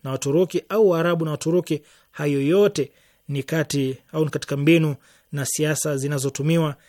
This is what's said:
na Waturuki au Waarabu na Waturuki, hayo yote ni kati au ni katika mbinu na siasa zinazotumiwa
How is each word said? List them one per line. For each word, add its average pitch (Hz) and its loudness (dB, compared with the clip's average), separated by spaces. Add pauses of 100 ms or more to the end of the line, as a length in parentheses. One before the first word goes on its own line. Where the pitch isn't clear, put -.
na 135 -6
Waturuki 165 0
au 208 4
Waarabu 170 2
na 156 -4
Waturuki, 160 0 (300)
hayo 147 -2
yote 185 2 (360)
ni 139 -4
kati 139 -2 (140)
au 156 0
ni 143 -2
katika - -6
mbinu 156 4 (360)
na 143 -6
siasa 151 -2
zinazotumiwa 143 -2 (140)